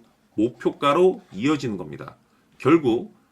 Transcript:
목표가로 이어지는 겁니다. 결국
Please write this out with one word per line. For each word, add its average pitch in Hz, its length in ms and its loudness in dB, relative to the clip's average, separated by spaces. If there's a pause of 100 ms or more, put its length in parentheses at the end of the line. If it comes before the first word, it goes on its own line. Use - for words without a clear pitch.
(340)
목표가로 147 880 0 (100)
이어지는 131 440 -2
겁니다. 73 400 -14 (420)
결국 139 560 2 (180)